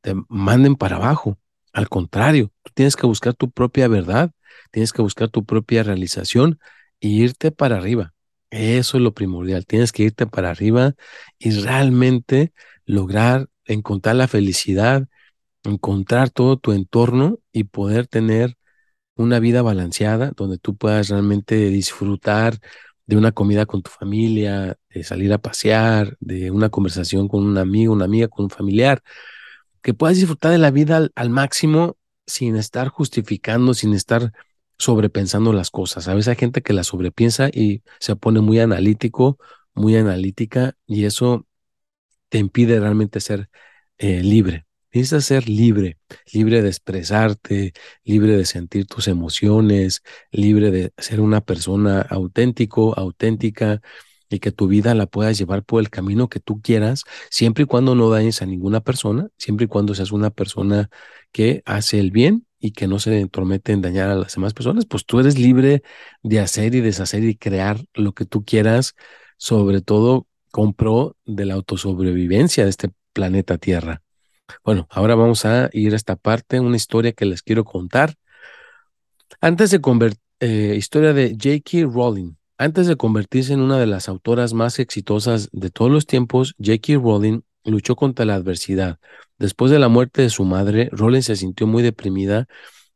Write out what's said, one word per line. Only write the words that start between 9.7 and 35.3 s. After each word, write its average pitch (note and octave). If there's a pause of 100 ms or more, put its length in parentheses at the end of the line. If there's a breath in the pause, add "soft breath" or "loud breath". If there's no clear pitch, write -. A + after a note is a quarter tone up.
que A2
irte A2
para F#2
arriba A#2 (420 loud breath)
y A2+
realmente B2+ (340 soft breath)
lograr G#2+ (160)
encontrar G#2+
la B2+
felicidad, G#2 (560 soft breath)
encontrar G#2
todo B2+
tu A2
entorno A#2+ (140)
y A2
poder G#2
tener A2+ (580)
una A#2
vida A#2+
balanceada G#2+
donde F#2+
tú G2
puedas G#2+
realmente G2+ (140)
disfrutar G#2 (480 loud breath)
de G#2
una A2
comida G#2
con G2+
tu -
familia, G2+ (100)
de F2
salir G2
a G#2
pasear, A2
de F#2
una G#2+
conversación G2
con G2+
un G2+
amigo, G2+
una G2+
amiga, A2+
con G2+
un F#2+
familiar, A2+ (800 loud breath)
que A2+
puedas E3
disfrutar D#3+
de F3
la D#3
vida D3+
al, D#3+
al A#2+
máximo D#3 (300)
sin A#2
estar B2
justificando, A#2+
sin G#2+
estar A#2 (460 soft breath)
sobrepensando G#2+